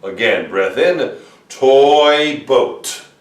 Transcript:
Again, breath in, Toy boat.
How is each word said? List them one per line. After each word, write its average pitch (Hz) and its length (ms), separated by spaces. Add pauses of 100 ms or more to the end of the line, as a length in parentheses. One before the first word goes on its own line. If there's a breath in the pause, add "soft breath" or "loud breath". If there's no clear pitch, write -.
Again, 98 480
breath 95 280
in, 175 400 (320 loud breath)
Toy 147 960
boat. - 600 (160)